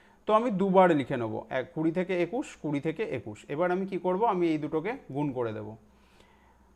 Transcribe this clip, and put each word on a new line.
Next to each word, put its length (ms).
তো 60
আমি 180
দুবার 400
লিখে 260
নেবো, 340
এক, 240
কুড়ি 180
থেকে 300
একুশ, 340
কুড়ি 240
থেকে 220
একুশ। 460
এবার 220
আমি 160
কি 120
করব? 260
আমি 240
এই 100
দুটোকে 340
গুণ 200
করে 200
দেবো। 240